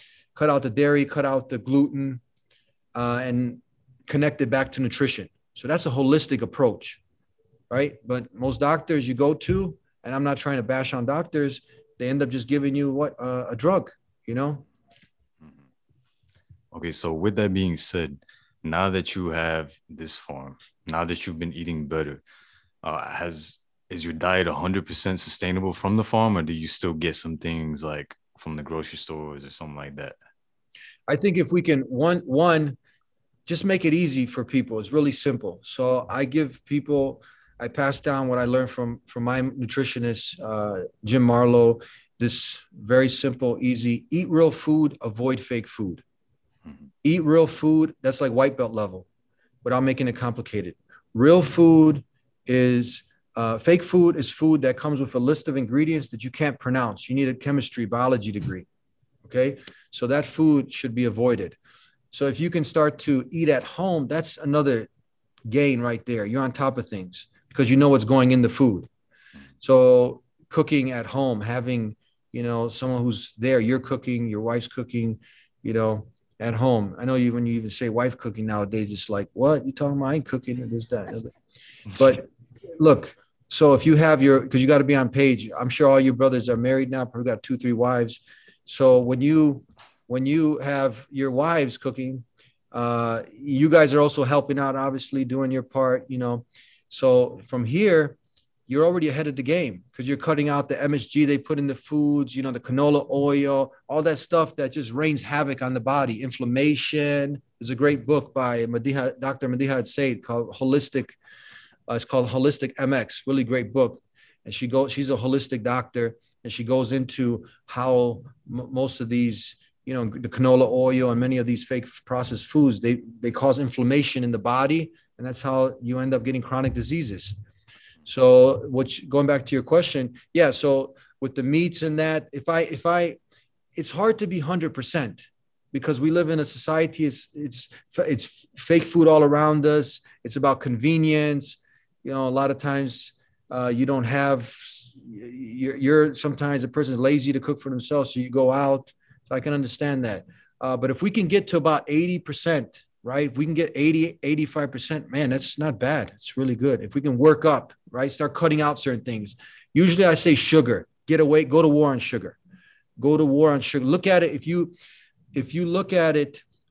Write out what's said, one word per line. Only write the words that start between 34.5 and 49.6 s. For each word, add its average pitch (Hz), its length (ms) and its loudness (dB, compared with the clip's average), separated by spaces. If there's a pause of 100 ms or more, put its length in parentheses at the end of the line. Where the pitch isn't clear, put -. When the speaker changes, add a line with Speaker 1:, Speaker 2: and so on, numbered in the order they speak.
Speaker 1:
It's 107 120 -12
really 143 200 2
simple. 120 500 -6
So 127 460 -2
I 120 160 -4
give 139 400 -4
people, 143 580 -2 (380)
I 120 80 -8
pass 135 320 -2
down 135 280 -2
what 127 100 0
I 123 80 0
learned 123 240 0
from, 120 360 -6
from 120 180 -8
my 123 180 -2
nutritionist, 127 1000 -6
uh, 104 460 -6 (180)
Jim 123 180 2
Marlowe, 120 580 6 (380)
this - 400 -4 (160)
very 123 340 2
simple, 127 520 -2
easy, 120 500 -2
eat 170 200 -2
real 160 200 4
food, 151 520 0
avoid 120 380 -4
fake 117 280 -8
food. 92 340 -8 (640)
Speaker 2:
Mm-hmm. - 200 -20 (180)
Speaker 1:
Eat 165 180 2
real 156 240 6
food, 156 540 2
that's 131 200 -2
like 135 120 -2
white 135 240 2
belt 120 160 -2
level, 95 340 -6 (560)